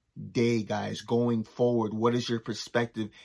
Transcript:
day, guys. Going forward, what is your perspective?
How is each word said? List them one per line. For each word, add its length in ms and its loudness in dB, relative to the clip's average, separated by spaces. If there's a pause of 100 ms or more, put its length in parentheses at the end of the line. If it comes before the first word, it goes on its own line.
(320)
day, 320 2
guys. 380 -6
Going 420 2
forward, 500 0
what 220 2
is 120 -2
your 120 0
perspective? 720 -4 (160)